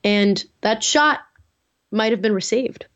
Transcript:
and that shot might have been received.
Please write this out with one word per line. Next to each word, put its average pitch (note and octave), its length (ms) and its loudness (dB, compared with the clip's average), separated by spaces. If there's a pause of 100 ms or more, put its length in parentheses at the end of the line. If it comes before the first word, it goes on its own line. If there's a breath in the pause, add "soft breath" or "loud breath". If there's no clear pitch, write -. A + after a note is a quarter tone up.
and G3+ 400 2 (200)
that A3 200 0
shot D4+ 380 2 (680)
might A3 220 0
have G3 100 -2
been A3 100 0
received. A3 640 -4